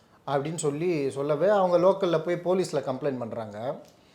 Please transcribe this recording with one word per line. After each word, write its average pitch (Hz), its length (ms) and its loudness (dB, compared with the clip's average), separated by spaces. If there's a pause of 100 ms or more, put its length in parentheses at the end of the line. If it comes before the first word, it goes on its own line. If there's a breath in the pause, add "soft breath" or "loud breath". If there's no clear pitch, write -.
(280 soft breath)
அப்படின்னு 143 280 -2
சொல்லி 151 560 -2
சொல்லவே 143 360 0
அவங்க 190 300 4
லோக்கல்ல 180 420 4
போய் 175 160 -2
போலீஸ்ல 175 400 0
கம்ப்ளைண்ட் 135 420 -2
பண்றாங்க. 113 580 -8 (400 soft breath)